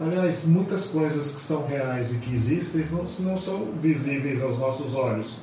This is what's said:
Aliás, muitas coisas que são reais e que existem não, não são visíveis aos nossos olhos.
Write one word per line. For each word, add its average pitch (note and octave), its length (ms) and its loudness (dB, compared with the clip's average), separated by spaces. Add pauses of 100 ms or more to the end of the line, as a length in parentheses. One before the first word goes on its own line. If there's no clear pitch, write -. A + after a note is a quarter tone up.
Aliás, E3 440 2
muitas F3+ 420 4
coisas D3+ 480 0
que - 60 -8
são C#3+ 260 -2
reais B2+ 480 -2
e A#2 40 -2
que B2+ 140 -4
existem D3+ 580 2
não, F3 140 -2 (160)
não F#3 180 0
são G3+ 300 -4 (120)
visíveis C#3 640 2
aos A#2+ 160 0
nossos C3 360 -2
olhos. A2+ 480 -2